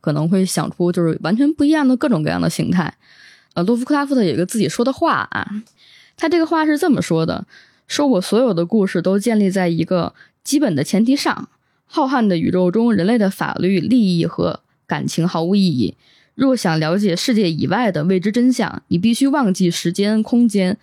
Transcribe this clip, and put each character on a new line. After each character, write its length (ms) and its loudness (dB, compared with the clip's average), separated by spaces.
可 120 -2
能 160 -2
会 160 2
想 260 -4
出 200 -2
就 160 0
是 160 -2
完 140 0
全 160 2
不 120 -2
一 40 4
样 180 2
的 100 2
各 120 0
种 140 0
各 80 -2
样 100 -2
的 80 0
形 220 -2
态。 240 -2
呃， 80 -2
洛 140 2
夫 80 -4
克 100 -2
拉 100 0
夫 100 -2
特 100 2
有 80 2
一 40 -4
个 80 0
自 140 -4
己 100 0
说 160 -2
的 80 0
话 380 -2
啊， 160 -6
他 120 -2
这 100 2
个 80 2
话 200 0
是 120 2
这 120 2
么 100 2
说 240 0
的： 220 -4
说 220 -2
：“我 120 2
所 180 0
有 140 2
的 140 -2
故 200 2
事 140 -2
都 180 0
建 200 0
立 120 2
在 180 0
一 160 0
个 300 -2
基 160 -2
本 160 0
的 80 0
前 220 0
提 120 2
上， 320 -4
浩 200 0
瀚 200 0
的 100 2
宇 140 -2
宙 200 2
中， 220 2
人 140 2
类 100 2
的 140 2
法 240 -6
律、 260 0
利 380 2
益 80 2
和 340 -4
感 200 -4
情 200 -2
毫 160 -2
无 120 0
意 100 2
义。 300 -2
若 200 2
想 240 0
了 200 0
解 180 0
世 180 -2
界 160 2
以 160 -2
外 240 0
的 140 -2
未 160 2
知 100 -2
真 220 2
相， 360 -4
你 100 0
必 160 2
须 120 2
忘 280 2
记 160 2
时 200 -4
间、 320 0
空 240 2
间、 360 0